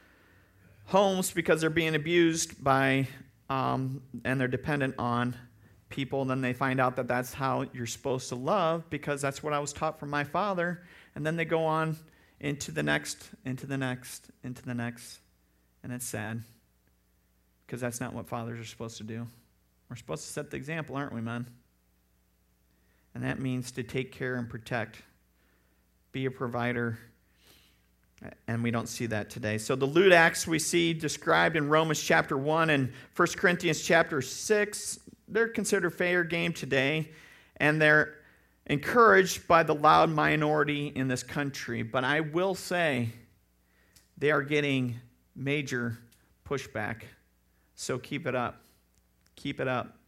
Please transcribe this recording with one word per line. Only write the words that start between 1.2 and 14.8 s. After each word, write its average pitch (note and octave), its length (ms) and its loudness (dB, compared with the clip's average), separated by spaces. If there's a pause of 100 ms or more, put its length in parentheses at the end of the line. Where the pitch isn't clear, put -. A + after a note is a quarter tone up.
because E3 300 2
they're D#3+ 80 2
being D#3+ 260 0
abused E3 680 2
by, C3+ 440 4 (420)
um, C3 520 -2 (220)
and C3 160 0
they're B2+ 80 2
dependent C3+ 500 -2
on A#2+ 380 0 (540)
people. C#3 320 -4
And C3 80 -2
then C3 120 -2
they B2 120 0
find C3 260 0
out B2+ 160 4
that B2+ 120 -2
that's B2 260 -2
how C3+ 400 -2
you're B2 140 -8
supposed C3 420 -4
to B2+ 60 -6
love E3 540 0
because D3 320 -4
that's C3+ 220 -4
what D3+ 100 -2
I D3 60 0
was D3 140 -6
taught D#3 260 -4
from D3 100 -10
my D3 140 0
father. F3 600 -2 (300)
And D3 120 -8
then D#3 100 0
they E3 100 -2
go D#3+ 200 0
on D#3+ 320 0 (420)
into C#3+ 320 -6
the D#3 120 -4
next, D3 460 -2 (160)
into C3 220 -8
the C3+ 100 -4
next, B2+ 540 -6 (120)
into B2 200 -10
the B2+ 100 -8
next. A#2+ 460 -8 (640)